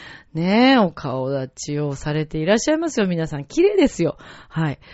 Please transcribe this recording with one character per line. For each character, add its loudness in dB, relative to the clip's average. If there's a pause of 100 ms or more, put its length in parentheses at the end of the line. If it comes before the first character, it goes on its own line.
(340)
ね、 4
お 4
顔 -6
立 -4
ち -6
を -2
さ -6
れ -2
て -6
い -4
ら 4
っ 4
し -6
ゃ 4
い 0
ま -4
す -8
よ。 2
皆 -2
さ -8
ん -10
綺 -2
麗 2
で 4
す -2
よ。 -2 (300)
は -2
い。 -12 (120)